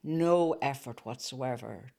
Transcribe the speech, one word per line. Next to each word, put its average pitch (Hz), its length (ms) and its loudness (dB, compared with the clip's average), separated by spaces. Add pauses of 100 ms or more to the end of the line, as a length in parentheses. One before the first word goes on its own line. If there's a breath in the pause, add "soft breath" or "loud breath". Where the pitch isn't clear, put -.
no 165 560 4
effort 135 460 -4
whatsoever 117 920 -6